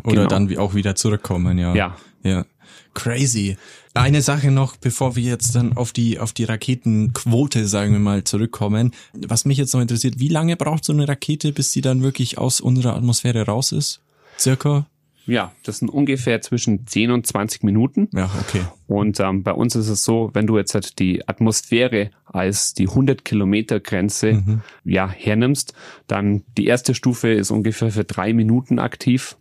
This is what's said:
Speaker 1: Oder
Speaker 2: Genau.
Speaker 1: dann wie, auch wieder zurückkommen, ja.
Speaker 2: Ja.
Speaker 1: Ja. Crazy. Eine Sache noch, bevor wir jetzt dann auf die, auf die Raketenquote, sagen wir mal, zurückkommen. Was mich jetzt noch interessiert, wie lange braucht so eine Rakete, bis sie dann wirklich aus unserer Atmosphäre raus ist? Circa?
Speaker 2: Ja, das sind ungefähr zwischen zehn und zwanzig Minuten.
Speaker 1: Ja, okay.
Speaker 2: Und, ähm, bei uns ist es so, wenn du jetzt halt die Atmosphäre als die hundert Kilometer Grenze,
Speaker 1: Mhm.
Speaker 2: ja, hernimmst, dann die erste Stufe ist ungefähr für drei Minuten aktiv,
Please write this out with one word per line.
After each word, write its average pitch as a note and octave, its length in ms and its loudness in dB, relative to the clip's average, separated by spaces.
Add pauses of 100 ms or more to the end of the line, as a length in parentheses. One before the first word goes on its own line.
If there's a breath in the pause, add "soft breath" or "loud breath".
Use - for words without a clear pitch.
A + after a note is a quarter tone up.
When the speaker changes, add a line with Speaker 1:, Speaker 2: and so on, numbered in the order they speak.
Speaker 1:
Oder A2+ 120 2
Speaker 2:
Genau. G2+ 120 4
Speaker 1:
dann F#2+ 220 2
wie, F#2 100 -2
auch G2 160 0
wieder G2 220 0
zurückkommen, F2+ 640 0
ja. F2 180 0
Speaker 2:
Ja. F2+ 200 -2 (280 loud breath)
Speaker 1:
Ja. F#2+ 200 0 (500 loud breath)
Crazy. A#2 640 -2 (380 loud breath)
Eine C#3 280 4
Sache C#3+ 280 2
noch, C3+ 260 2
bevor B2+ 380 -2
wir B2 80 -2
jetzt A#2+ 320 -2
dann A#2+ 220 2
auf A#2+ 160 -4
die, A#2 260 0
auf A2+ 140 -6
die A2+ 120 -2
Raketenquote, A#2 1200 0
sagen G#2 260 2
wir G#2 80 4
mal, G2+ 240 2
zurückkommen. G#2+ 680 0 (220 loud breath)
Was - 300 -4
mich C#3 140 2
jetzt C3+ 140 0
noch B2+ 80 2
interessiert, A#2+ 380 0
wie C#3 100 0
lange E3 280 0
braucht D3+ 280 -2
so D#3 80 0
eine D3 140 2
Rakete, D3 460 -2
bis C#3+ 200 -2
sie C3+ 80 -2
dann C3 220 2
wirklich C3 360 -2
aus B2+ 220 0
unserer B2 360 2
Atmosphäre A#2 500 0
raus A2+ 240 -2
ist? D3+ 300 -4 (380 soft breath)
Circa? C#3+ 480 2 (400)
Speaker 2:
Ja, G#2+ 260 0 (120)
das G#2+ 140 -8
sind A2+ 100 -2
ungefähr C3 520 0
zwischen A#2 460 -2
zehn A2+ 240 0
und B2 160 0
zwanzig - 360 -4
Minuten. A2 520 2
Speaker 1:
Ja, F#2+ 160 0 (100)
okay. F#2+ 220 -4 (240)
Speaker 2:
Und, G#2 320 0
ähm, F#2+ 240 0
bei G2 100 0
uns A#2 220 0
ist A2 140 0
es G#2 160 -2
so, A2+ 300 2
wenn G#2+ 120 2
du A2 100 2
jetzt G2+ 180 0
halt - 240 -6
die F#2 280 0
Atmosphäre A2 840 0 (140)
als F#2+ 500 -2
die F#2+ 120 0
hundert C3+ 380 2
Kilometer G#2 560 0
Grenze, G#2+ 540 0
Speaker 1:
Mhm. G#2+ 260 2 (240 loud breath)
Speaker 2:
ja, F#2 240 0
hernimmst, A2+ 640 0 (320 loud breath)
dann G2+ 380 0 (120)
die G2+ 100 0
erste B2 280 0
Stufe A#2 380 0
ist G#2 180 0
ungefähr A2 400 0
für G#2 140 -2
drei G2+ 300 -2
Minuten A#2 440 2
aktiv, - 640 -2